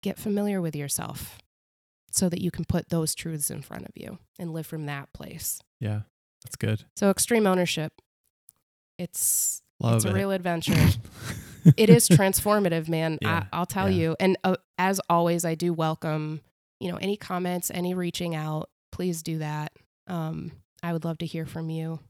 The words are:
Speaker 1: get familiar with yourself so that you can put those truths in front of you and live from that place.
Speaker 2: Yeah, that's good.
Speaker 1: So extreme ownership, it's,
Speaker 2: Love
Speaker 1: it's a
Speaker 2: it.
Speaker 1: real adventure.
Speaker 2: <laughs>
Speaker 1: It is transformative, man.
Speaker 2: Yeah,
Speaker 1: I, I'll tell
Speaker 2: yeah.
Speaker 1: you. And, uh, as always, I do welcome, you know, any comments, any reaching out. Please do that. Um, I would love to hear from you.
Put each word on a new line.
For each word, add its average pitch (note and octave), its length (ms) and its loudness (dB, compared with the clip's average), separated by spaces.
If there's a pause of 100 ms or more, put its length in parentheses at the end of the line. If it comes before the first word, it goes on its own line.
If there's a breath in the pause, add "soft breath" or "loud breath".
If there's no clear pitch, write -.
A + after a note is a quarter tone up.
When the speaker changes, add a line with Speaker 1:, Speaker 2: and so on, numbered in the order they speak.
Speaker 1:
get F#3+ 160 -4
familiar G3+ 420 -2
with D#3+ 160 -4
yourself - 600 -8 (720)
so - 180 0
that E3+ 140 -2
you F3+ 80 0
can - 160 -8
put - 240 -2
those D#3+ 240 0
truths D#3 380 -6
in - 100 -10
front - 240 -14
of - 100 -18
you - 220 -14 (220)
and E3+ 120 -8
live D#3+ 140 -8
from D#3 220 -8
that C#3+ 260 -10
place. - 480 -10 (180)
Speaker 2:
Yeah, G#2+ 220 -4 (420)
that's - 120 -14
good. G#2+ 300 -2 (100)
Speaker 1:
So G3 160 4
extreme A3 340 2
ownership, F3+ 480 0 (1040)
it's, - 640 -2 (180)
Speaker 2:
Love A#2 180 4
Speaker 1:
it's A2 80 0
a G#2 40 0
Speaker 2:
it. G2 40 2
Speaker 1:
real G2 180 0
adventure. F3 420 0
Speaker 2:
<laughs> F#2 260 6 (760 loud breath)
Speaker 1:
It A3 140 6
is A#3+ 180 10
transformative, F#3+ 800 4
man. D#3+ 340 0
Speaker 2:
Yeah, D#3+ 300 0
Speaker 1:
I, - 60 -4
I'll F3 80 0
tell G3 240 0
Speaker 2:
yeah. F#3+ 120 2
Speaker 1:
you. D#3+ 200 0
And, F#3+ 240 4
uh, F#3 100 4 (220)
as F#3+ 320 2
always, E3+ 340 2
I E3 120 0
do F3 180 0
welcome, D#3+ 640 -2 (400)
you F#3+ 100 -6
know, F3 60 -6
any G3+ 220 -4
comments, F3+ 560 -4
any F3+ 200 -2
reaching F3 420 -4
out. D#3 340 -6 (240)
Please F3 280 -4
do D#3+ 180 -6
that. D3+ 340 -6 (340)
Um, D#3+ 460 -6 (280)
I E3+ 120 -4
would D#3+ 100 -4
love E3 140 -4
to E3+ 80 -6
hear D#3+ 200 -6
from D#3+ 240 -8
you. D#3+ 300 -6 (100)